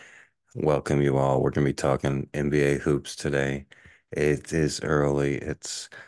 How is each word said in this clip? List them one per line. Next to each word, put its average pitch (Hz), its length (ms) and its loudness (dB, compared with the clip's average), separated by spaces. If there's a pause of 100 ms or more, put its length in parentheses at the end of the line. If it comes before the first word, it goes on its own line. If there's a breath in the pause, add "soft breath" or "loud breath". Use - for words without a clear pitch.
(560 loud breath)
Welcome 73 460 0
you 69 140 2
all. 67 260 2
We're 69 100 2
gonna 71 160 2
be 67 60 0
talking 69 600 -2
N 73 160 0
B 73 140 2
A 71 160 2
hoops 71 360 -2
today. 69 500 -2 (460 loud breath)
It 73 400 0
is 80 300 0
early. 71 540 2
It's - 520 -10 (200 loud breath)